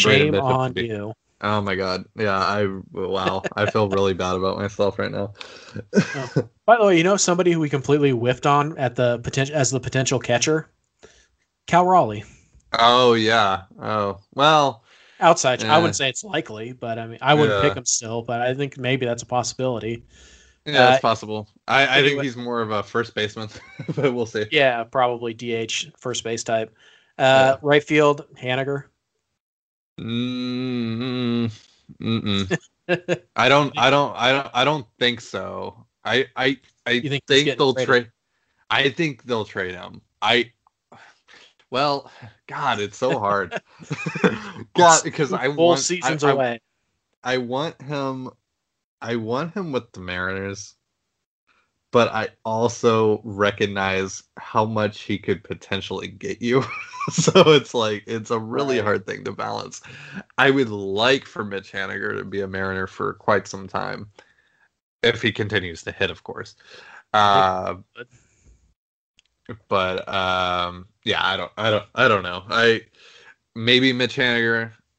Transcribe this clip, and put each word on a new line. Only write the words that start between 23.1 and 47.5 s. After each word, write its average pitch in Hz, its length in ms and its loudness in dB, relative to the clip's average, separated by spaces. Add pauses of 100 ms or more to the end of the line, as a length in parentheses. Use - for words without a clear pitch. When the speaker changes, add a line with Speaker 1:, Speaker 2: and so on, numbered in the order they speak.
Speaker 1:
baseman, 107 340 -6 (220)
<laughs> - 240 -10
but 143 180 0
we'll 120 120 -2
see. 110 260 -4
Speaker 2:
Yeah, 131 320 4
probably 120 520 -2
D 117 180 -8
H, 113 440 -6
first 120 260 -8
base 113 200 -6
type. 113 320 -4 (420)
Uh, - 40 -2
Speaker 1:
Yeah. 135 400 6
Speaker 2:
right 147 220 4
field, 147 420 2 (160)
Haniger. 135 440 -4 (1120)
Speaker 1:
Mm, 123 1500 -4
mm, - 20 -12 (500)
mm-mm. 113 1300 -2
Speaker 2:
<laughs> - 80 -18
Speaker 1:
I 120 140 4
don't, 139 280 4
I 123 120 4
don't, 139 260 2
I 117 160 2
don't, 135 220 0
I 123 100 2
don't 143 220 0 (140)
think 120 220 -2
so. 95 640 -10 (200)
I, 123 300 0
I, 131 220 0 (280)
I 120 60 -2
Speaker 2:
You 123 180 -2
think 139 180 -4
he's 143 100 4
Speaker 1:
think 147 80 4
Speaker 2:
getting 131 120 -2
Speaker 1:
they'll 135 160 4
Speaker 2:
traded? 127 140 -2
Speaker 1:
trade. 120 240 2 (580)
I 135 200 2
think 147 340 -6
they'll 113 220 -4
trade 92 280 -6
him. 92 280 -16 (200)
I, 117 300 2 (1200)
well, 139 400 0 (360)
God, 139 320 -2
it's 104 180 -4
so 127 220 0
hard. 101 400 -2 (320)
<laughs> - 400 -4
Speaker 2:
<laughs> 208 440 -14
Speaker 1:
God, 165 280 8
because 156 300 -4
I 127 140 -2
Speaker 2:
Full 156 220 4
Speaker 1:
want, 143 100 4
Speaker 2:
seasons 156 440 -2
Speaker 1:
I, 147 60 4
I, - 20 4
Speaker 2:
away. 127 300 -2 (600)
Speaker 1:
I 127 160 -2
want 127 420 -6